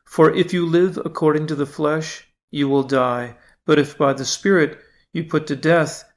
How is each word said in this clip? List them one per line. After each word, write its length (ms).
"For 260
if 220
you 120
live 400
according 440
to 80
the 100
flesh, 640
you 200
will 160
die. 520
But 140
if 180
by 140
the 120
Spirit 540
you 120
put 240
to 80
death 480